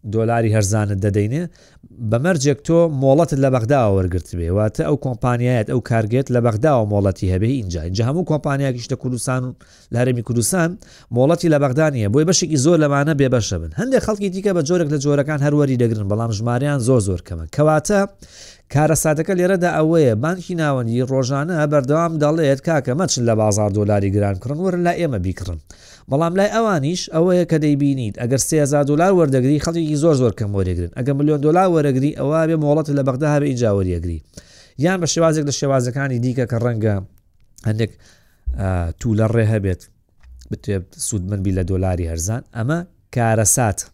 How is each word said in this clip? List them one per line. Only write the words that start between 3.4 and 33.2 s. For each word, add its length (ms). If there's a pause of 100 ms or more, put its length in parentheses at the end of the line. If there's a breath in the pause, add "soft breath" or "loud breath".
لە 100
بەغداوە 420
وەرگرت 320 (100)
بێ. 180
واتە 320
ئەو 160
کۆمپانیایەت، 680
ئەو 160
کارگێت 460
لە 120
بەغداوە 460
مۆڵەتی 420
هەبێ 240
ئینجا. 300
اینجا 200
هەموو 220
کۆمپانیاکیش 600
لە 100
کوردستان 420
و 100 (380 soft breath)
لە 80
هەرێمی 280
کوردستان 400 (480 loud breath)
مۆڵەتی 380
لە 80
بەغدا 320
نییە. 200
بۆی 140
بەشێکی 360
زۆر 200
لەمانە 360
بێبەشە 400
بن. 200
هەندێک 260
خەڵکی 280
دیکە 220
بە 120
جۆرێک 260
لە 100
جۆرەکان 420
هەر 120
وەری 240
دەگرن، 280
بەڵام 280
ژماریان 480
زۆر 220
زۆر 180
کەمە. 180 (100)
کەواتە 460 (720 loud breath)
کارەساتەکە 640
لێرەدا 380
ئەوەیە، 460
بانکی 380
ناوەندی 500
ڕۆژانە 460 (160)
بەردەوام 400 (100)
دەڵێت: 440
"کاکە، 340
مەچن 280
لە 120
بازار 360
دۆلاری 380
گران 280
کڕن، 220
وەرن 220
لا 140
ئێمە 240
بیکڕن." 360 (480 loud breath)
بەڵام 280
لای 180
ئەوانیش 560
ئەوەیە 360
کە 120
دەیبینیت، 600
ئەگەر 300
سێ 120
هەزار 240
دۆلار 280
وەردەگری، 500
خەڵکێکی 340
زۆر 180
زۆر 180
کەم 200
وەرەگرن. 420
ئەگەر 200
ملیۆن 260
دۆلار 300
وەرەگری، 460
ئەوە 300
بێ 100
مۆڵەت 320
لە 140
بەغدا 280